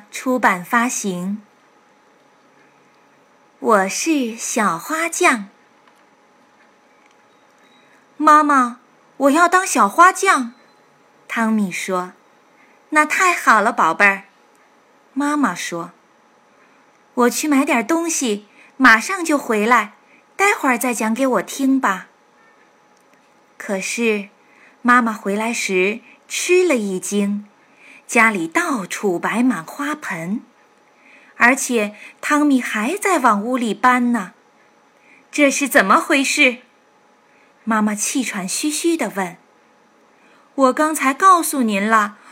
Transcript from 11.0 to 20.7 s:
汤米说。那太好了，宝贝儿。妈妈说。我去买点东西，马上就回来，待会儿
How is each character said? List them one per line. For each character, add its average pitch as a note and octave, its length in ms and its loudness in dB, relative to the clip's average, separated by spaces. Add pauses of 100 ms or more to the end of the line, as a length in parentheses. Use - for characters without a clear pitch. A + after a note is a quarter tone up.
汤 A3+ 240 -2
米 G#3 180 0
说。 F#3 440 -6 (800)
那 D4+ 140 2
太 F4 280 0
好 A#3+ 260 4
了， A3+ 140 0
宝 E3 200 0
贝 G3+ 120 4
儿。 G3 180 2 (880)
妈 C#4+ 220 -2
妈 B3+ 180 0
说。 E3+ 380 -8 (1200)
我 A#3+ 140 4
去 - 200 -4
买 C#4+ 160 2
点 B3 200 0
东 E4 240 -2
西， G#3 360 -4 (320)
马 A#3 220 6
上 F4+ 260 -6
就 D4 120 2
回 G#3+ 280 -2
来， A3+ 280 2 (420)
待 G4+ 180 2
会 D4 160 -2
儿 A#3+ 80 0